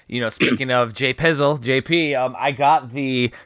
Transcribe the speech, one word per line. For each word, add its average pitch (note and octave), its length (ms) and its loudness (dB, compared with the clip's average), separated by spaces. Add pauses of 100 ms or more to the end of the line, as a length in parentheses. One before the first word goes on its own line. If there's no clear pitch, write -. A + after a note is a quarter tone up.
you A#2+ 140 -6
know, A#2 80 -2
speaking B2+ 420 -2
of B2 220 2
Jay B2+ 220 -2
Pizzle, D3+ 420 2
J C3 240 0
P, D#3+ 340 0
um, B2+ 240 -2
I C#3 140 0
got C#3 400 2
the C3 400 -2 (140)